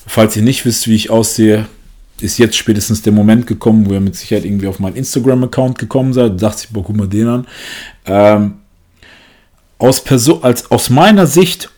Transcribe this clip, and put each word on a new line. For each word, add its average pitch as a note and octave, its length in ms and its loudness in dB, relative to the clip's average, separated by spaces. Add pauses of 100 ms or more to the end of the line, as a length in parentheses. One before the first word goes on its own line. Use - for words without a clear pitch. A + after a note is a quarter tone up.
Falls A2 320 0
ihr G#2 60 0
nicht C3 220 0
wisst, A#2 220 -2
wie A2 80 2
ich G#2+ 140 -4
aussehe, A2 560 2 (540)
ist - 180 -6
jetzt A2+ 180 2
spätestens G#2 460 -2
der G#2+ 120 0
Moment A2 340 2
gekommen, A2 420 0
wo G2 40 -2
ihr G2 60 -2
mit F#2+ 160 -2
Sicherheit G2+ 300 -4
irgendwie G2 220 -4
auf F#2+ 120 -8
meinen F#2+ 160 -6
Instagram-Account B2+ 840 -2
gekommen B2+ 340 -2
seid. A#2+ 200 2
Da G2+ 160 -2
dachte - 160 -8
ich, - 40 -20
boah, G#2 140 -8
guck G#2 120 -6
mal G2+ 120 -2
den G#2 200 -2
an. B2 200 -4 (580)
Ähm, G#2 480 2 (1300)
aus C3 240 2
Perso-, D#3+ 380 0
als, B2+ 280 -2
aus A#2+ 200 0
meiner F#3 360 4
Sicht - 520 0